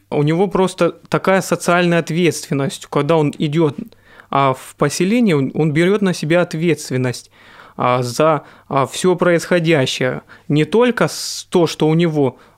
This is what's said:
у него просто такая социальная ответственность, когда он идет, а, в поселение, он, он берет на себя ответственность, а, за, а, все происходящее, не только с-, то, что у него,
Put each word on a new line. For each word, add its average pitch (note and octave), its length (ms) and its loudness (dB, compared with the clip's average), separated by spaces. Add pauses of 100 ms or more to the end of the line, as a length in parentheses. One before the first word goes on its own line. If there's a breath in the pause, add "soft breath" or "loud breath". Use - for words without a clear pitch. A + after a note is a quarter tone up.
у D3 140 -2
него E3 240 2
просто F3+ 480 0 (140)
такая F#3+ 320 2
социальная F3 580 0
ответственность, D#3 880 -2
когда D3 280 2
он D3+ 200 0
идет, D3+ 380 0 (560 soft breath)
а, C3+ 220 2
в - 240 -12
поселение, F#3 580 2
он, C3+ 180 0
он D#3 200 0
берет F#3 280 2
на F#3+ 120 0
себя E3+ 280 0
ответственность, D3 880 -4 (480 soft breath)
а, B2+ 240 2
за, C#3+ 420 0 (260 loud breath)
а, C#3 160 0
все F3+ 300 0
происходящее, D#3+ 1040 0 (260 soft breath)
не D3+ 180 2
только A3+ 420 2
с-, - 420 -10
то, F3 180 2
что - 200 -2
у D#3 60 2
него, D#3 440 0 (200 soft breath)